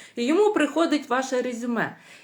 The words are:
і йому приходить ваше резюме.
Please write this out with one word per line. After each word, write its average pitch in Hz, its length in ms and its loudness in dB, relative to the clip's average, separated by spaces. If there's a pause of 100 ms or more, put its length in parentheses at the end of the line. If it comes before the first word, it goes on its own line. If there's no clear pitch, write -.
(160)
і 240 100 -2
йому 403 280 4
приходить 302 560 0
ваше 254 320 0
резюме. 233 560 -4 (260)